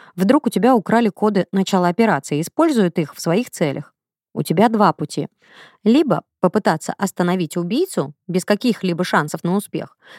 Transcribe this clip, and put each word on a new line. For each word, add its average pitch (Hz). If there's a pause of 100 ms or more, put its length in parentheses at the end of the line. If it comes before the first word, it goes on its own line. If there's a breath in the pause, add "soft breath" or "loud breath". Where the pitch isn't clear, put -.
(160 loud breath)
Вдруг 214
у -
тебя 240
украли 220
коды 196
начала 190
операции, 170
используют 233
их 156
в -
своих 185
целях. 151 (400)
У -
тебя 196
два 208
пути. - (560 soft breath)
Либо 233 (160)
попытаться 180
остановить 180
убийцу 175 (140)
без 180
каких-либо 185
шансов 170
на 175
успех, - (220 loud breath)